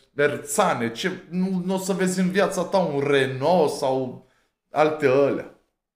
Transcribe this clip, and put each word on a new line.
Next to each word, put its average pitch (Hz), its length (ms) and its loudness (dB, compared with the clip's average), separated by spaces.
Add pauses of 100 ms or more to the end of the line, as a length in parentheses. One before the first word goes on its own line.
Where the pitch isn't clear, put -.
(120)
Merzane, 139 800 0
ce, - 360 -6
nu, 185 360 -2
nu 185 100 -2
o 185 40 0
să 190 140 -2
vezi 185 280 0
în 180 100 2
viața 185 340 0
ta 196 140 0
un 156 220 0
Renault 139 680 2
sau 131 560 -4 (440)
alte 151 380 2
ălea. 131 520 0 (360)